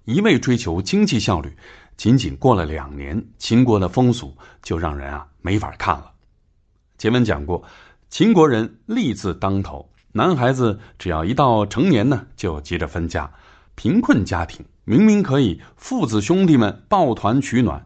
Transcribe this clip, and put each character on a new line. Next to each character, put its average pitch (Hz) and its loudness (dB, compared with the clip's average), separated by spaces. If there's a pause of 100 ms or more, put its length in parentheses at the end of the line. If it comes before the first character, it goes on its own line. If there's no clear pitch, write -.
一 135 0
味 202 2
追 127 0
求 90 -4
经 202 0
济 160 0
效 95 0
率， 69 -12 (440)
仅 120 2
仅 76 -2
过 127 2
了 90 0
两 73 -10
年， 71 -8 (160)
秦 120 2
国 107 4
的 90 0
风 123 2
俗 71 -6 (300)
就 85 -6
让 80 -6
人 69 -10
啊 71 -12 (140)
没 95 -4
法 - -8
看 - -4
了。 - -20 (840)
前 110 0
文 123 2
讲 76 -2
过， 85 -4 (480)
秦 220 2
国 160 6
人 113 -2
利 214 -2
字 95 -4
当 98 -2
头， 71 -12 (220)
男 151 0
孩 127 2
子 120 0 (220)
只 - -8
要 80 -2
一 110 -2
到 117 2
成 156 0
年 120 2
呢， 131 -2 (120)
就 78 -6
急 82 -8
着 80 -4
分 85 -6
家。 76 -6 (460)
贫 190 0
困 139 2
家 85 -4
庭 - -20 (200)
明 147 4
明 208 6
可 139 0
以 90 -2 (160)
父 240 -4
子 107 0
兄 180 2
弟 156 6
们 104 0
抱 170 2
团 110 0
取 127 -2
暖、 78 -2